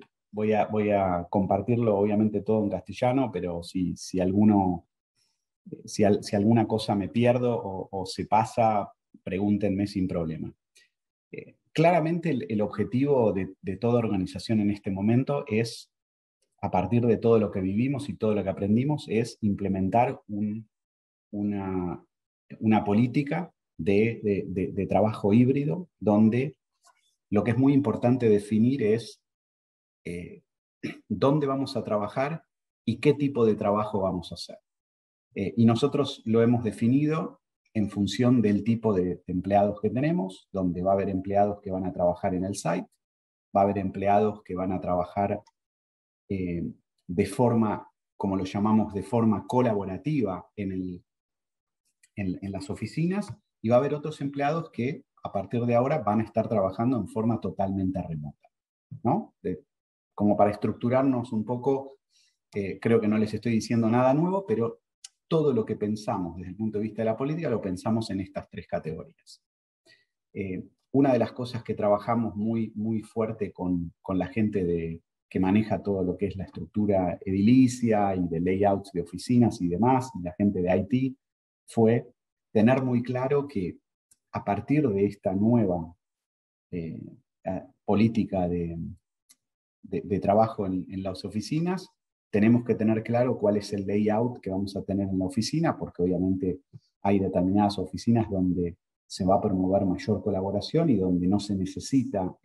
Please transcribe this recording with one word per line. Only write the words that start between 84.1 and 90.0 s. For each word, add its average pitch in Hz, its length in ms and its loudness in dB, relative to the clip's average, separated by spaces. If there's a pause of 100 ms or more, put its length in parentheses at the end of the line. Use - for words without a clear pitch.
a 101 120 -6
partir 135 440 0
de 101 180 2
esta 101 280 -2
nueva, 98 580 2 (800)
eh, 82 320 -8 (400)
eh, 92 200 -8 (220)
política 101 640 2
de, 85 300 -4 (1040)
de, 92 200 -6